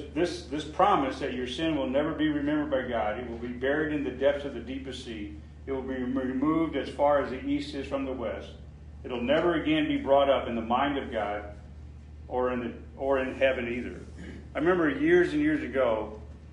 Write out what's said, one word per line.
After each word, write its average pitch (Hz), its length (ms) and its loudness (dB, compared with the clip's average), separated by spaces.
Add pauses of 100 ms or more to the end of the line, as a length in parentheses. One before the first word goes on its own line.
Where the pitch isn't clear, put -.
(140)
this, 170 280 0
this 151 220 -6
promise 165 540 4
that 131 140 -4
your 123 160 -4
sin 160 260 -2
will 131 140 0
never 151 240 2
be 151 160 2
remembered 143 420 0
by 127 180 0
God, 110 300 0
it 113 100 -6
will 117 100 -8
be 123 100 -6
buried 147 440 0
in 139 120 -2
the 127 60 -2
depths 139 340 2
of 131 100 -8
the 117 60 -8
deepest 131 440 -10
sea, 104 300 -8 (320)
it 135 60 -4
will 131 100 -2
be 131 120 -6
remo-, 127 260 -2
removed 143 560 2
as 127 120 -2
far 143 340 4
as 120 80 -4
the 123 140 -6
east 143 300 -2
is 135 140 -6
from 135 160 -2
the 131 80 -4
west. 101 380 -6 (540)
It'll 120 180 -4
never 170 320 4
again 156 320 2
be 139 120 2
brought 139 320 6
up 123 180 4
in 117 60 -2
the 113 80 -2
mind 135 340 2
of 117 160 -4
God 104 320 -2 (840)
or 127 260 0
in 120 80 -2
the, 117 120 -4 (240)
or 135 220 2
in 127 160 -2
heaven 127 340 2
either. 110 320 -6 (540)
I - 40 -4
remember 170 300 4
years 156 460 4
and 151 80 2
years 147 200 2
ago, 113 560 0 (340)